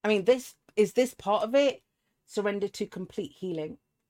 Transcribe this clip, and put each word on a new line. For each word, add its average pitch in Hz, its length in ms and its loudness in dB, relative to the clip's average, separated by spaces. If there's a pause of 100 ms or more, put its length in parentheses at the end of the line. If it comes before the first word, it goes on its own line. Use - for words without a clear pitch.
I 214 40 -2
mean, 202 180 2
this, 254 300 2 (200)
is 208 180 2
this 247 200 2
part - 300 -2
of 226 120 -4
it? 277 280 2 (420)
Surrender 202 420 -2
to 196 180 -6
complete - 480 -10
healing. 165 440 -8 (320)